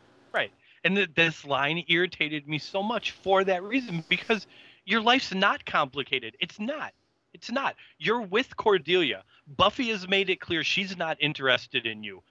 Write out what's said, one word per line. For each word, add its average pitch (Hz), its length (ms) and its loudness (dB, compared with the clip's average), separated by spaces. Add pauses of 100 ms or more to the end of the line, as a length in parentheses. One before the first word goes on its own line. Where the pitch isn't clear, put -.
(320)
Right. 107 220 -4 (320)
And 180 100 2
th-, 190 200 0
this 165 280 2
line 143 460 0
irritated 160 580 0
me 151 120 -2
so - 220 -4
much 220 300 -2
for 190 320 2
that 185 180 0
reason, 208 460 -4
because - 400 -2 (380)
your 214 160 2
life's 240 320 2
not 202 320 0
complicated. 131 760 -2
It's 175 220 -8
not. 226 320 -6 (400)
It's - 180 -16
not. 254 240 -4 (220)
You're 214 260 0
with 202 340 -2
Cordelia. 165 640 2 (320)
Buffy 208 340 4
has 196 160 -4
made 196 240 2
it 180 120 -2
clear 165 240 -2
she's 190 320 -2
not 160 240 -2
interested 135 640 0
in 107 180 -6
you. 95 280 -10